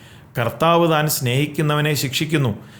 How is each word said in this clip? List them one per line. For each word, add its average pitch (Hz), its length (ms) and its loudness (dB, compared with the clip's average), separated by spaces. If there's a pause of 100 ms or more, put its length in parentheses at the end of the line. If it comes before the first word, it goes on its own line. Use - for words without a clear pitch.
(380)
"കർത്താവ് 165 520 2
താൻ 151 180 2
സ്നേഹിക്കുന്നവനെ 147 840 0
ശിക്ഷിക്കുന്നു, 139 640 -2 (220)